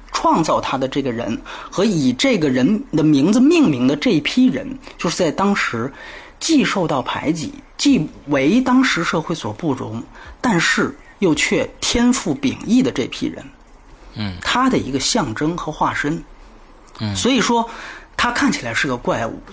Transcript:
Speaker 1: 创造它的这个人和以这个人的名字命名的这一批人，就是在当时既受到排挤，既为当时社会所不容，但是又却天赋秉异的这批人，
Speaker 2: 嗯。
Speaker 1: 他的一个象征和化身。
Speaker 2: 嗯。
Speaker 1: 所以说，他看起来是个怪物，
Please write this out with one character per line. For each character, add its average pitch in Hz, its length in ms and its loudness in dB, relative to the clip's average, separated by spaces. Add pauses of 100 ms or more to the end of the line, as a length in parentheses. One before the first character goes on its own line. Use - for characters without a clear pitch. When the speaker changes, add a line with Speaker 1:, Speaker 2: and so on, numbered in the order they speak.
(100)
Speaker 1:
创 269 320 2
造 135 180 0
它 - 160 -4
的 131 120 -2
这 143 120 -2
个 131 120 -2
人 113 280 -6 (300)
和 185 140 0
以 151 280 2
这 247 240 2
个 151 120 2
人 131 420 2
的 151 140 2
名 151 280 4
字 254 60 4
命 285 320 6
名 127 160 2
的 143 80 4
这 262 160 0
一 156 100 4
批 254 260 2
人， 135 300 -2 (220)
就 180 100 -4
是 - 80 -2
在 165 140 2
当 196 240 0
时 120 380 -4 (480)
既 285 240 4
受 170 220 0
到 147 140 0
排 - 300 -4
挤， 160 240 -6 (220)
既 269 320 2 (180)
为 143 340 2
当 262 220 4
时 170 220 0
社 165 160 0
会 170 140 -4
所 110 180 -6
不 139 220 -4
容， 113 280 -8 (380)
但 208 180 2
是 - 380 0 (220)
又 170 160 2
却 143 340 0 (120)
天 247 300 2
赋 202 220 -2
秉 - 320 -2
异 247 160 4
的 120 120 2
这 117 160 -2
批 - 180 -6
人， - 180 -8 (680)
Speaker 2:
嗯。 101 260 -6
Speaker 1:
他 254 300 0
的 165 80 2
一 110 120 -4
个 135 100 -2
象 143 340 -2
征 160 240 -2
和 - 120 -8
化 160 220 -2
身。 151 300 -4 (800)
Speaker 2:
嗯。 104 140 -4
Speaker 1:
所 226 160 0
以 262 100 2
说， 233 280 0 (480)
他 240 140 0
看 247 200 0
起 - 140 -4
来 117 80 -6
是 - 140 -2
个 127 100 -2
怪 120 300 -2
物， - 160 -10 (100)